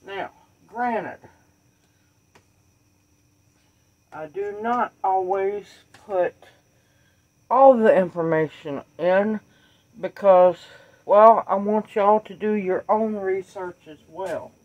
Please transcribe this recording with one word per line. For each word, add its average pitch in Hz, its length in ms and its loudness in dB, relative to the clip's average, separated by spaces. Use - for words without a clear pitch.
Now, 381 260 -12
granted, 220 540 -8
I 156 140 -14
do 202 360 -10
not 233 300 -4
always 190 640 -4
put 185 280 -2
all 262 260 6
the 220 200 4
information 160 840 -4
in 202 420 -2
because, 180 580 4
well, 214 400 6
I 190 80 -2
want 208 400 -4
y'all 208 260 2
to 202 140 -20
do 214 180 -6
your 185 360 -4
own 214 280 -2
research 190 600 -8
as 151 100 -20
well. 160 420 -12